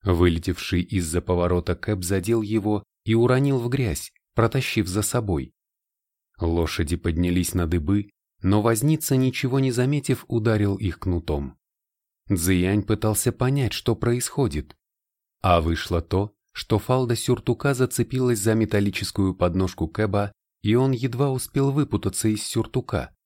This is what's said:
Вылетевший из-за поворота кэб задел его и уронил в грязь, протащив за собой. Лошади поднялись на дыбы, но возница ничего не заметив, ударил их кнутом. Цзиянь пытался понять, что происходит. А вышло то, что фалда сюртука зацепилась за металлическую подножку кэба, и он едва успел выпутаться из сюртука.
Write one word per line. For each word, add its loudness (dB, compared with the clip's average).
Вылетевший 2
из-за -2
поворота 0
кэб -4
задел 0
его -2
и 0
уронил 2
в -4
грязь, -2
протащив 0
за -2
собой. -2
Лошади 0
поднялись 0
на 0
дыбы, 0
но 4
возница 2
ничего 0
не 0
заметив, 0
ударил 2
их -4
кнутом. -4
Цзиянь 2
пытался 0
понять, 0
что -2
происходит. -2
А 4
вышло -2
то, -4
что -2
фалда 0
сюртука 0
зацепилась 0
за 2
металлическую 0
подножку 0
кэба, -2
и 2
он 4
едва -2
успел -2
выпутаться -2
из -2
сюртука. -4